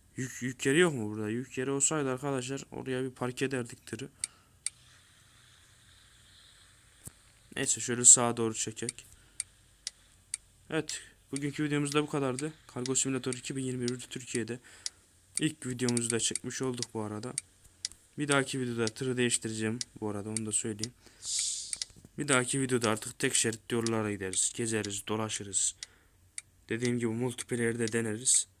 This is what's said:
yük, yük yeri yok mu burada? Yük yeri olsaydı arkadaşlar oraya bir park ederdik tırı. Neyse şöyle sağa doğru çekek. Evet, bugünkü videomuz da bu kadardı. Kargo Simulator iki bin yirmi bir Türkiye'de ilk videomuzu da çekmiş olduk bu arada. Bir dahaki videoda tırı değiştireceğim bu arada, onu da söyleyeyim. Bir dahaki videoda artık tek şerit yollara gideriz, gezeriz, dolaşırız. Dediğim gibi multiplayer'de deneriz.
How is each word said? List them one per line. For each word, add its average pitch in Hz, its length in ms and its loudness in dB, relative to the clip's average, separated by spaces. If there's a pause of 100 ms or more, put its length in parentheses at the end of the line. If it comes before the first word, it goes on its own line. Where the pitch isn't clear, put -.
(160)
yük, 127 260 -8
yük 127 240 -4
yeri 139 120 6
yok 175 160 6
mu 107 160 -2
burada? 107 200 -2
Yük 127 280 -4
yeri 131 120 -2
olsaydı 139 400 2
arkadaşlar 135 600 -4
oraya 127 340 -4
bir 131 60 -4
park 123 320 -4
ederdik 131 440 -4
tırı. 120 220 -10 (3500)
Neyse 135 240 0
şöyle 120 240 -2
sağa 120 320 10
doğru 113 180 2
çekek. - 520 -6 (1600)
Evet, 156 300 -2 (320)
bugünkü 143 320 -2
videomuz 147 280 0
da 147 100 6
bu 147 80 -4
kadardı. 139 420 0 (140)
Kargo 127 280 -2
Simulator 131 400 0
iki 123 220 -6
bin 135 80 -2
yirmi 127 240 -2
bir 123 120 -2
Türkiye'de 120 580 -6 (800)
ilk 151 260 -2
videomuzu 120 440 0
da 117 100 2
çekmiş - 420 -4
olduk 127 220 -2 (100)
bu 110 80 -4
arada. 107 300 -6 (840)
Bir 143 100 -2
dahaki 139 320 4
videoda 120 240 0
tırı 127 320 -2
değiştireceğim 113 640 0 (220)
bu 107 100 -2
arada, 101 180 -6
onu 110 180 -4
da 107 60 -4
söyleyeyim. 110 420 -4 (1200)
Bir 147 100 -4
dahaki 131 320 4
videoda 123 300 2
artık 110 280 -4
tek 131 160 0
şerit - 380 0
yollara 113 400 0
gideriz, 95 420 -2
gezeriz, 107 540 -2
dolaşırız. 107 680 -2 (920)
Dediğim 120 300 0
gibi 117 120 0
multiplayer'de 117 840 0
deneriz. 113 560 2 (120)